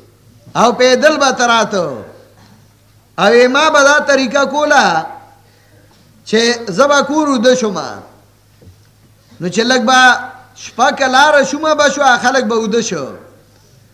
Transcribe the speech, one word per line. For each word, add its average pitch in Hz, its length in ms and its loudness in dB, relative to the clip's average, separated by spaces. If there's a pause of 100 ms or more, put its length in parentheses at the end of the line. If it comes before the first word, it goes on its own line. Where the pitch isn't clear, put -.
(560)
او 226 160 2
پیدل 254 440 2
به 269 160 0
ته 247 140 -2
راته. 208 400 -2 (1300)
او 233 300 4
ما 294 220 0
به 269 120 2
دا 294 160 4 (120)
طریقه 269 340 0
کوله 262 640 0 (1200)
چې 233 440 -2
زه 226 160 2
به 285 160 2
کور 302 260 -2
وده 254 260 2
شوم، 214 240 -4 (1600)
نو 175 80 -6
چې 208 220 -4
لږ 254 200 0
به 254 100 4 (640)
شپه 269 280 -2
که 269 140 -4
لاره 277 380 2
شومه 302 300 -2
به 294 160 0
شوه، 269 280 0
خلک 247 260 -2
به 220 100 -4
وده 220 280 -2
شو، 147 240 -8 (880)